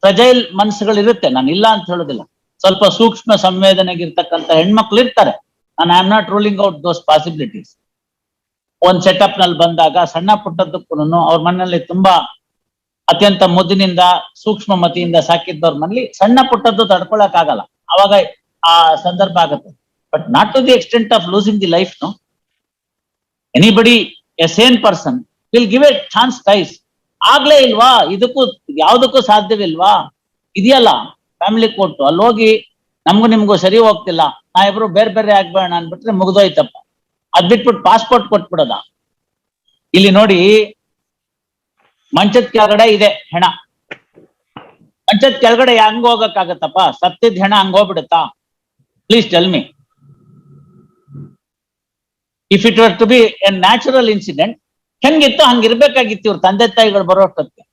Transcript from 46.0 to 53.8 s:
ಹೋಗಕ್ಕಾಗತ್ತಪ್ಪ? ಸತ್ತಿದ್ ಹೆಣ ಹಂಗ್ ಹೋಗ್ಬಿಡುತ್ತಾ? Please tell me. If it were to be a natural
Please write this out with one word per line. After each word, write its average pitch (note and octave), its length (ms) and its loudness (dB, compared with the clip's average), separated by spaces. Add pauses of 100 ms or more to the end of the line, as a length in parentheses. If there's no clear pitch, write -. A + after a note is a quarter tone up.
ಹೋಗಕ್ಕಾಗತ್ತಪ್ಪ? F#3 960 -2
ಸತ್ತಿದ್ G#3+ 320 -2
ಹೆಣ G3 200 -2
ಹಂಗ್ F#3+ 200 0
ಹೋಗ್ಬಿಡುತ್ತಾ? E3+ 600 -2 (720)
Please G#3+ 240 0
tell F3 200 0
me. C#3 80 -2 (3000)
If G3 140 2
it G#3 120 2
were A3+ 240 2
to A3+ 60 2
be A#3+ 140 4 (280)
a G3 60 -4
natural A#3 520 0 (100)